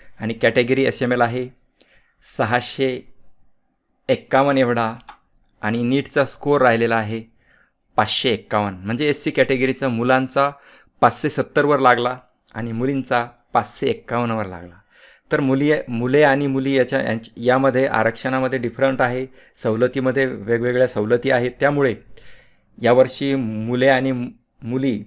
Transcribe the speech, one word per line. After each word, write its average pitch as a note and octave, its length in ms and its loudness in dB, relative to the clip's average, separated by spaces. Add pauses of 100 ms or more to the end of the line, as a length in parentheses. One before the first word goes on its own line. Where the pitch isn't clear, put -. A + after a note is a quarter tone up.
(200)
आणि A2+ 140 -6
कॅटेगरी B2 520 2
एसएमएल B2 360 -2
आहे B2 280 -2 (880)
सहाशे B2 760 -4 (960)
एक्कावन्न C3+ 480 0
एवढा A#2 360 0 (680)
आणि A2+ 220 -2
नीटचा C3+ 420 0
स्कोर C#3+ 360 -2
राहिलेला A#2 340 2
आहे A2 280 -4 (720)
पाचशे - 340 0
एक्कावन्न. G2+ 560 -4
म्हणजे A#2+ 240 -2
एससी D3 220 -2
कॅटेगरीचा C3 560 0
मुलांचा C3 640 0 (500)
पाचशे C#3 280 2
सत्तरवर C#3+ 500 0
लागला B2 400 2 (340)
आणि A2+ 180 -8
मुलींचा B2 560 -2 (260)
पाचशे A#2+ 340 -2
एक्कावन्नवर A#2 580 -4
लागला. F2 300 -14 (560)
तर D3+ 80 2
मुली, C#3 320 2 (160)
मुले B2+ 360 2
आणि C#3+ 240 4
मुली C3+ 300 0
याच्या, C3 240 0
यांच-, A#2 360 -6
यामध्ये B2+ 480 2
आरक्षणामध्ये B2+ 720 0
डिफरंट C3 420 -2
आहे, B2+ 260 -2 (280)
सवलतीमध्ये B2+ 720 0
वेगवेगळ्या B2 600 0
सवलती A#2+ 440 0
आहेत. B2 280 2
त्यामुळे C#3 360 2 (840)
यावर्षी C3 540 4
मुले A#2 520 0
आणि C3+ 240 4 (500)
मुली A#2+ 460 -2